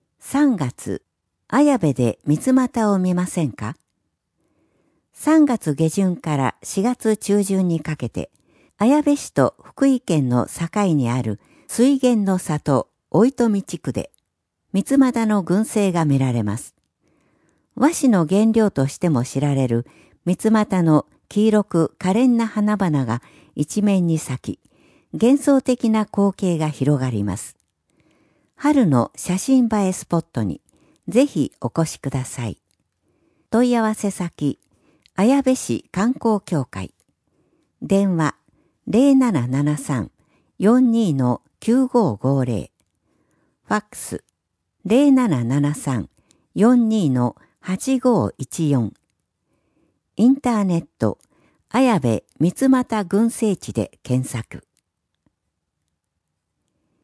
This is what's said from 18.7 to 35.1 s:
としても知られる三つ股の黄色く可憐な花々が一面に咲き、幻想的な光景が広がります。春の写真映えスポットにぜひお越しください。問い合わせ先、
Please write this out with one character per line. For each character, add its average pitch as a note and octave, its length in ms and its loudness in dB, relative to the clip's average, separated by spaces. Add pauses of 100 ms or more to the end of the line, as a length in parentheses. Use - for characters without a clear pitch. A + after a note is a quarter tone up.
と C3+ 160 0
し - 120 -8
て F3+ 100 -2
も B2+ 160 0
知 - 160 -6
ら C#3+ 140 0
れ C3+ 120 0
る A#2 200 -2 (380)
三 F3 120 0
つ A3 140 -2
股 G#3 320 0
の D#3 240 4 (220)
黄 G#3 180 0
色 G#3+ 180 2
く - 340 -2
可 F#3 120 -2
憐 A#3+ 260 2
な A3+ 100 0
花 G#3+ 300 -2
々 D#3 280 0
が A#2 180 -4 (320)
一 - 280 -4
面 G3 240 2
に D#3+ 120 0
咲 - 400 -8
き、 - 20 -20 (520)
幻 B3+ 300 2
想 C#4 200 2
的 B3 260 -2
な A3 160 0
光 G3+ 280 0
景 F3 260 -2
が D#3 100 -2
広 C#3+ 320 0
が C3 80 -2
り G#2+ 160 -4
ま G2 140 -4
す。 - 180 -18 (1000)
春 C#4+ 300 2
の B2+ 280 2
写 - 240 -6
真 B3+ 340 2
映 G#3 140 0
え F#3 60 -2
ス - 120 -10
ポ E3+ 140 -2
ッ D#3+ 40 -2
ト - 200 -6
に F#2 180 -6 (460)
ぜ B3 200 2
ひ D#3+ 340 -4
お C3+ 80 -6
越 E3 240 -4
し - 60 -16
く C3+ 120 -8
だ B2+ 140 -6
さ A#2+ 220 -8
い。 F#2+ 140 -10 (880)
問 A#3+ 200 2
い A#3+ 60 0
合 A3+ 60 0
わ G#3+ 120 -2
せ G3+ 160 -4
先、 E3 480 -6 (560)